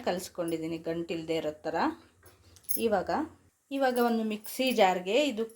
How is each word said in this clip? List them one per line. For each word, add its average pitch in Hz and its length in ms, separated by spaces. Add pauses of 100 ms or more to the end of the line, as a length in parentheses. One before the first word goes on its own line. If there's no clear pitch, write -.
ಕಲಿಸ್ಕೊಂಡಿದ್ದೀನಿ 165 680 (100)
ಗಂಟಿಲ್ದೇ 165 540
ಇರೋ 151 100 (140)
ಥರ. 156 100 (1080)
ಇವಾಗ, 202 240 (600)
ಇವಾಗ 262 260 (120)
ಒಂದು 226 140 (100)
ಮಿಕ್ಸಿ 233 320 (140)
ಜಾರ್ಗೆ 185 360 (140)
ಇದು 226 140 (120)